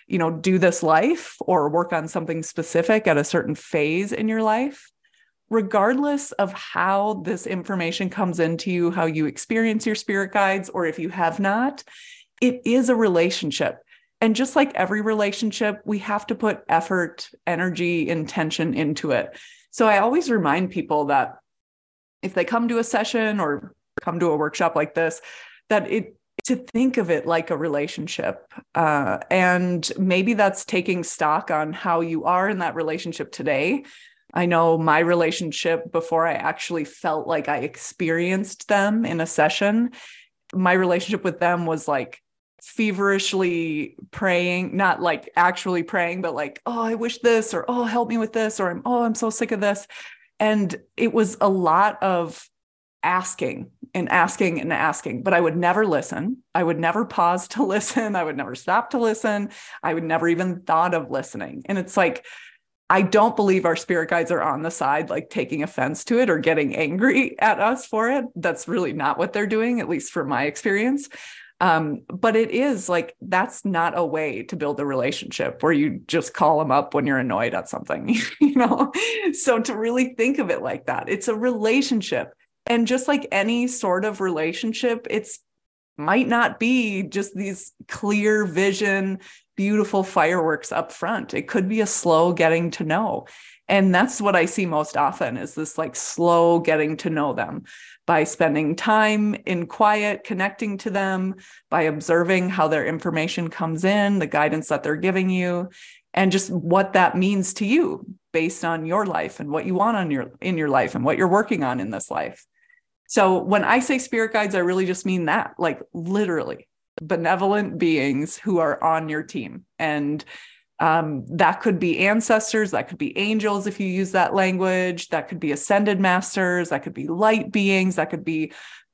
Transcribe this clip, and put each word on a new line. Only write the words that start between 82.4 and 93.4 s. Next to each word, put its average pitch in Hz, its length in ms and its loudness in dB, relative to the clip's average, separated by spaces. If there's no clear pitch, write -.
And 233 180 2
just 254 220 0
like 285 240 0
any 226 360 0
sort 190 380 -2
of 196 160 -4
relationship, 220 880 -2
it's - 300 -4
might 196 300 2
not 233 320 2
be 226 440 2
just 196 300 -4
these 196 400 -8
clear 208 580 2
vision, 196 720 0
beautiful 208 480 2
fireworks 160 680 0
up - 200 -4
front. - 420 -6
It - 140 -4
could 190 200 0
be 220 140 2
a 202 60 0
slow 170 460 4
getting 165 380 4
to - 120 -6
know. 170 420 -2